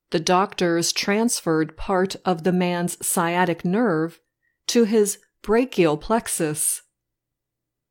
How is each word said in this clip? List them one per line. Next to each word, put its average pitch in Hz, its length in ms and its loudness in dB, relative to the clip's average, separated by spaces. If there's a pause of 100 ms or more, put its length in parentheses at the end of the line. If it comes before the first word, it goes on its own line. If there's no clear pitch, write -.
(120)
The 175 100 0
doctors 180 720 0
transferred 185 840 -2
part 190 480 -2
of 175 200 -2
the 185 100 2
man's 180 520 -2
sciatic 175 600 0
nerve 175 540 0 (480)
to 233 180 4
his 208 340 2 (220)
brachial 196 560 2
plexus. - 840 -4 (1080)